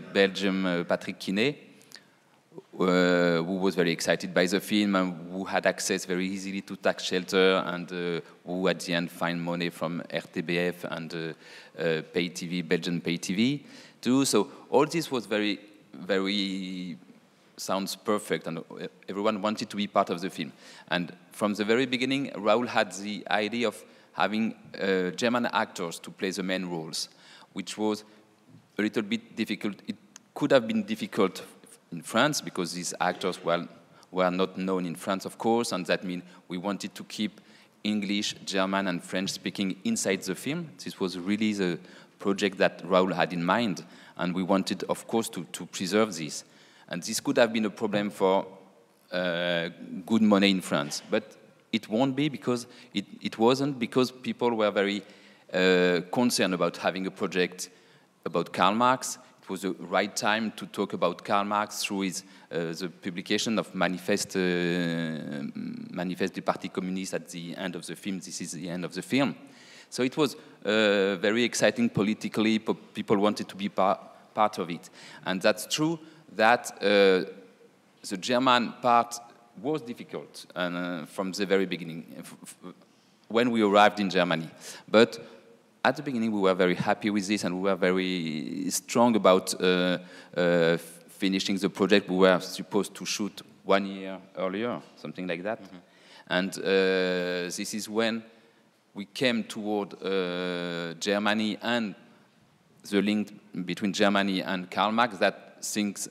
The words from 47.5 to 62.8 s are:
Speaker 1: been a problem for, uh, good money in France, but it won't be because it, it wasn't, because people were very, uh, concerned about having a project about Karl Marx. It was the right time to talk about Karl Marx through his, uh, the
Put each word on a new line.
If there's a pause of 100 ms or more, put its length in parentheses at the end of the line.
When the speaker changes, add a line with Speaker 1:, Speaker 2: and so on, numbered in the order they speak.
Speaker 1:
been
a
problem
for, (640)
uh, (360)
good
money
in
France,
but (360)
it
won't
be
because (280)
it, (160)
it
wasn't,
because
people
were
very, (500)
uh, (100)
concerned
about
having
a
project (560)
about
Karl
Marx. (260)
It
was
the
right
time
to
talk
about
Karl
Marx
through
his, (280)
uh,
the (120)